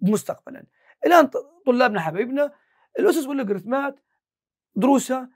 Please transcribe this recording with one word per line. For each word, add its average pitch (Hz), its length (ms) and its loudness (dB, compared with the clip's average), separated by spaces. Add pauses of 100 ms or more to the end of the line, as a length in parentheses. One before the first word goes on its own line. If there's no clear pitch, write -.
مستقبلًا. - 640 -4 (400)
الآن 320 220 6
ط-، - 100 -10 (280)
طلابنا 240 340 2
حبايبنا، 247 520 -4 (480)
الأسس 320 280 0
واللوغاريتمات 262 720 -6 (760)
دروسها 254 600 0